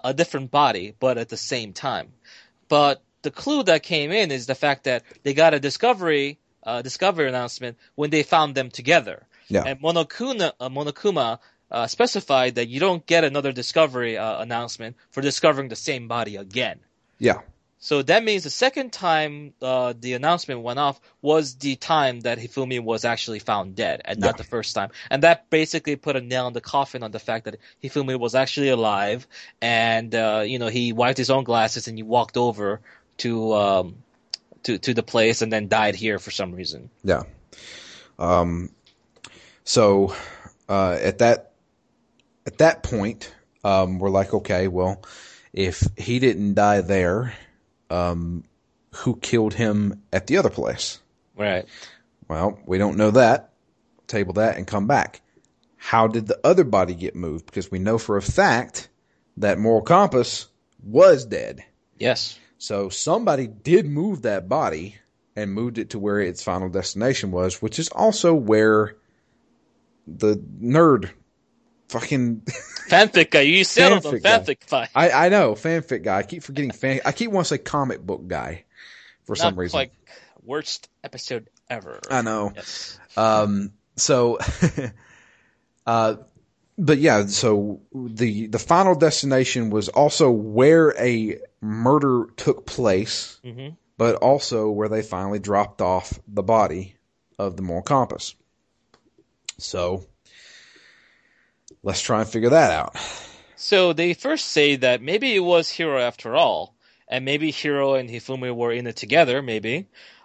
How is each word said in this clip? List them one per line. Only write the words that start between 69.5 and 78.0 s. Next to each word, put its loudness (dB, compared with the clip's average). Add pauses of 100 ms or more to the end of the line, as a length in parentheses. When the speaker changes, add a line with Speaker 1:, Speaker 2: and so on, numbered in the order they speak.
Speaker 2:
the 0 (260)
nerd 4 (760)
fucking -2
<laughs> -12
Speaker 1:
Fanfic 6
guy. 6
You 6
said 6
on 4
the -4
Speaker 2:
Fanfic -2
guy. 6
Speaker 1:
fanfic -6
guy. 0
Speaker 2:
I, 6 (160)
I 6
know, 4
fanfic -4
guy. 0
I 0
keep -12
forgetting -6
fan-, -2
I 0
keep -4
wanting 0
to -4
say -2
comic -4